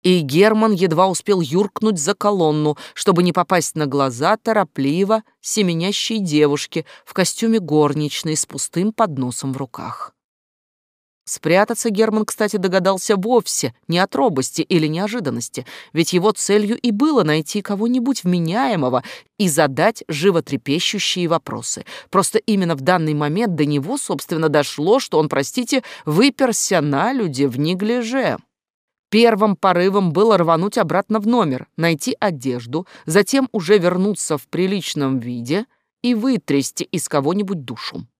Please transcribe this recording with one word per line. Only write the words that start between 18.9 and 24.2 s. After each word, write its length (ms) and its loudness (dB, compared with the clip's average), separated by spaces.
и 100 0
задать 640 2
животрепещущие 1200 0
вопросы. 560 -4
Просто 300 2
именно 360 0
в 60 -10
данный 320 2
момент 420 0
до 100 0
него, 320 -2
собственно, 520 -2